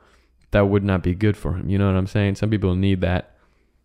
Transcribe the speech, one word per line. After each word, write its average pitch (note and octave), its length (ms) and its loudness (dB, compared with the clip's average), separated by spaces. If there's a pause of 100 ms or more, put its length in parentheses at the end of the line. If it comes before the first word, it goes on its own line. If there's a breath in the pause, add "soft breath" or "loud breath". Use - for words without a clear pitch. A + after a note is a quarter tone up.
(540 soft breath)
that G2+ 140 4
would G2+ 160 2
not F#2+ 180 0
be F2+ 140 0
good G#2 200 0
for E2 180 -6
him. - 140 -6
You G2 100 0
know G2+ 80 2
what F#2+ 120 2
I'm F#2+ 80 -2
saying? G2+ 300 -2
Some G#2 120 -2
people F#2+ 280 0
need F#2+ 240 0
that F2+ 340 -2 (500)